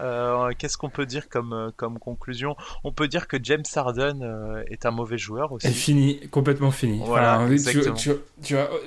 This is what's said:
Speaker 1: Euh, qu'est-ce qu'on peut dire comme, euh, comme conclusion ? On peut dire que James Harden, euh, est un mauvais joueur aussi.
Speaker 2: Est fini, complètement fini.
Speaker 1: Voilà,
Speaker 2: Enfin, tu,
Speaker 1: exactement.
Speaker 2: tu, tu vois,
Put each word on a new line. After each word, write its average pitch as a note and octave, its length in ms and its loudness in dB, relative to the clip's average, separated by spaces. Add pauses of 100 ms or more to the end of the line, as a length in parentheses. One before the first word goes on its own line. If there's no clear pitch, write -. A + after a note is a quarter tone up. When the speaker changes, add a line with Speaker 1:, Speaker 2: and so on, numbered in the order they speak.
Speaker 1:
Euh, B2 580 0
qu'est-ce - 180 -6
qu'on C#3+ 140 -6
peut C#3+ 160 -4
dire C3+ 240 -8
comme, A#2+ 240 -2
euh, A2+ 200 -4
comme A#2 240 -6
conclusion ? B2+ 560 -6 (300)
On C#3+ 80 -4
peut D3+ 160 0
dire E3+ 180 -2
que C#3 160 -2
James D3 220 2 (100)
Harden, C3+ 480 0
euh, A2 480 -6
est A2+ 160 -10
un A#2+ 40 2
mauvais A#2 280 -2
joueur A#2 340 -4
aussi. A#2+ 140 -4
Speaker 2:
Est B2+ 60 2
fini, C#3+ 480 4 (100)
complètement C#3 400 4
fini. A2 340 0
Speaker 1:
Voilà, A#2 340 6
Speaker 2:
Enfin, A#2+ 100 4
tu, C3 60 6
Speaker 1:
exactement. C3+ 400 4
Speaker 2:
tu, D3 160 0 (320)
tu C#3+ 120 -4
vois, C#3+ 140 2 (180)